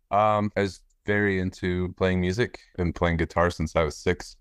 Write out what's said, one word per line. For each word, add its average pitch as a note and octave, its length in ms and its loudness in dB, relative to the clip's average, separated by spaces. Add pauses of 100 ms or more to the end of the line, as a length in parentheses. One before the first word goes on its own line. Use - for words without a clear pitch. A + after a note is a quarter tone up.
(100)
Um, G#2 460 2
I G2+ 60 2
was G2 180 -4 (240)
very G#2 340 2
into F2+ 600 -2
playing F#2 240 2
music. F#2 380 -2 (180)
Been E2+ 160 -2
playing E2+ 240 0
guitar E2+ 320 2
since - 260 -4
I E2 60 4
was D#2 160 -2
six. - 420 -4